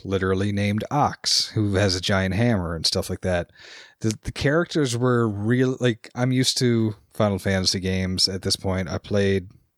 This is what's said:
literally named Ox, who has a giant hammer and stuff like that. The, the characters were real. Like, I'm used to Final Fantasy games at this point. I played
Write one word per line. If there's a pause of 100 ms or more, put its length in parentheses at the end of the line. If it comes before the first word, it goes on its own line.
literally
named
Ox,
who
has
a
giant
hammer
and
stuff
like
that. (480)
The,
the
characters
were
real.
Like,
I'm
used
to (180)
Final
Fantasy
games
at
this
point.
I
played (280)